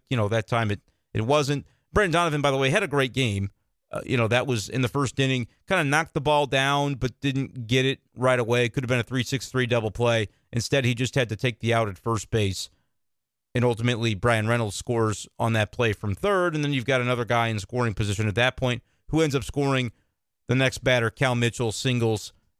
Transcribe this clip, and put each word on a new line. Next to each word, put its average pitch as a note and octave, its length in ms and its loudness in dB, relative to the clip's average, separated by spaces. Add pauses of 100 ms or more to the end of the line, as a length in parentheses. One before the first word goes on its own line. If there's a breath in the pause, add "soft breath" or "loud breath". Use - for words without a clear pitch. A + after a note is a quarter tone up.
you C3 80 0
know, G#2+ 100 2
that A2 180 0
time A#2 240 -2
it, G2+ 120 -4 (320)
it A2 80 -2
wasn't. C#3 440 0 (280)
Brendan G3+ 180 2
Donovan, D#3 300 2
by C#3+ 100 2
the C3+ 60 0
way, C3+ 140 2
had G3 120 2
a F3+ 60 -4
great C3+ 240 0
game. G2+ 380 -2 (380)
Uh, - 160 -8
you B2 120 -2
know, A#2 100 2
that A#2+ 200 0
was A#2 200 -2
in B2+ 140 -4
the B2 80 0
first C#3+ 280 -4
inning, C3 300 0 (200)
kinda F#3 180 0
knocked D3+ 280 0
the E3 60 -2
ball D3 260 2
down, C#3 500 0
but B2 260 -6
didn't C3 460 -4
get C3 180 2
it C3+ 140 -2 (160)
right B2+ 240 2
away. A#2+ 280 2
Could C3 160 -4
have A#2 60 -6
been B2+ 100 2
a A#2 40 -2
three B2+ 200 -2
six - 260 -6
three B2+ 160 -2
double A2+ 260 0
play. A#2 360 0 (240)
Instead, C3 320 0
he A#2+ 120 2
just B2 200 -4
had B2 140 0
to G#2+ 80 -6
take B2 220 -4
the A2+ 140 0
out A2+ 140 2
at F#2+ 100 -10
first - 340 -4
base. G2+ 380 -2 (840)
And A#2+ 80 2
ultimately, A#2 500 0
Brian A2 340 2
Reynolds A2+ 280 0
scores A2+ 520 -2 (120)
on A2+ 140 0
that G#2+ 180 0
play A2+ 220 0
from G2 220 -4
third, F3+ 380 0
and D3+ 120 -2
then C#3+ 80 -2
you've B2+ 120 -2
got C3 140 2
another B2 240 0
guy A#2 240 0
in A2 120 -2
scoring A#2 340 -2
position G#2 340 -2
at G2 80 -2
that B2 220 2
point B2 260 -2 (260)
who D#3 120 2
ends D3 140 2
up A#2+ 100 -2
scoring C3+ 480 -2 (540)
the B2 80 2
next C3 240 2
batter, B2 300 2
Cal B2+ 260 0
Mitchell, A#2+ 360 0
singles A#2 600 -2 (260)